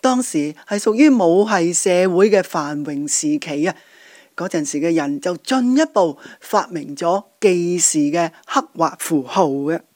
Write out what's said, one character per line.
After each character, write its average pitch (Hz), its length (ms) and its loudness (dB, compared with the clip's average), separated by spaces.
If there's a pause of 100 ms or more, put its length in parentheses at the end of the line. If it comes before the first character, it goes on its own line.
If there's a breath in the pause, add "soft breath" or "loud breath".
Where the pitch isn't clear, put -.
當 254 200 0
時 151 320 -4 (160 loud breath)
係 208 80 -2
屬 214 160 0
於 294 160 6
母 202 400 4
系 175 240 2
社 190 160 0 (220)
會 190 180 4
嘅 196 140 4
繁 147 420 -6
榮 147 220 -6
時 151 320 -2
期 151 260 -4
啊。 190 80 -2 (640 loud breath)
嗰 170 100 -6
陣 160 160 -4
時 143 160 -6
嘅 165 140 0
人 143 260 -2
就 180 180 -4
進 254 380 0
一 311 100 4
步 180 300 0 (240 loud breath)
發 - 300 -2
明 147 260 -10
咗 180 280 -2 (180)
記 175 380 2
事 - 180 0
嘅 156 320 0 (160 soft breath)
刻 - 300 -2
畫 160 240 0
符 147 240 -2
號 170 240 0
嘅。 143 320 -4 (160)